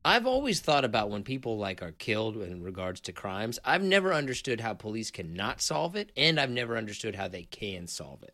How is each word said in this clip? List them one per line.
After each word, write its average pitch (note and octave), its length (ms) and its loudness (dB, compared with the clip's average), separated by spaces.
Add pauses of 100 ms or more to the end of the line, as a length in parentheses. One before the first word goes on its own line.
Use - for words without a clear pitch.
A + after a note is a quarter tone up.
I've A3 220 6
always B3+ 340 4
thought C#3+ 240 6
about A2 280 2
when G#2 120 -2
people, B2 360 -4
like, F#2+ 240 -4
are F2 80 -8
killed A2 460 -2
in F2+ 260 -6
regards F#2 380 -4
to - 120 -8
crimes. G#2 500 -4
I've D#3+ 200 4
never F#3+ 280 4
understood C3+ 500 0
how A2+ 120 -2
police G#2+ 380 -6
cannot F2+ 500 -4
solve D#3+ 340 0
it, G#3 220 -4
and D#3 220 6
I've C3+ 100 4
never A#2+ 260 -2
understood G#2+ 400 -4
how G2 120 -4
they F2+ 160 -8
can F#2 440 -8
solve - 360 -10
it. - 100 -20